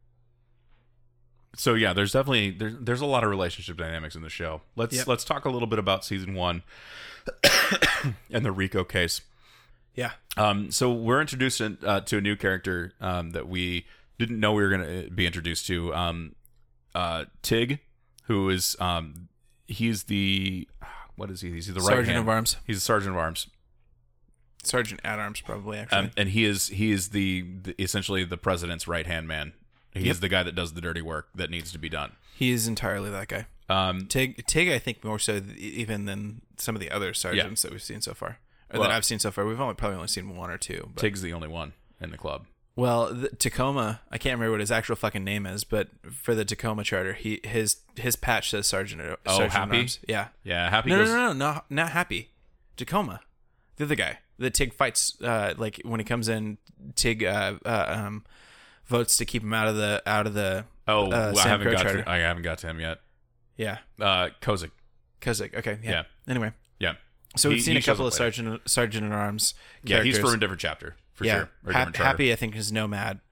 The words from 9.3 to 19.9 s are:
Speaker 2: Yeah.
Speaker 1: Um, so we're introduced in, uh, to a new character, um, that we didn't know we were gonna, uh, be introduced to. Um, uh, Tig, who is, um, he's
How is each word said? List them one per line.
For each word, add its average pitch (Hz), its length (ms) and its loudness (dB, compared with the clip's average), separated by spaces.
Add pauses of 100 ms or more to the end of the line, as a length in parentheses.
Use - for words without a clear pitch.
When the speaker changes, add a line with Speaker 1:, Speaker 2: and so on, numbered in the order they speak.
Speaker 2:
Yeah. 120 180 -4 (260)
Speaker 1:
Um, 104 340 4
so 123 220 4
we're 117 260 4
introduced 131 400 0
in, 107 260 -2
uh, 98 160 2
to 107 160 0
a 101 40 2
new 101 160 2
character, 90 640 0
um, 90 300 -2
that 78 180 -6
we 90 360 -2 (320)
didn't 117 220 -2
know 107 140 4
we 104 100 6
were 98 60 6
gonna, 92 380 0
uh, - 20 -12
be 92 160 2
introduced 85 420 -2
to. 85 260 0
Um, 85 420 -2 (600)
uh, 85 300 -2 (160)
Tig, 120 380 2 (440)
who 98 260 2
is, 92 300 0
um, 85 480 -2 (400)
he's 110 360 0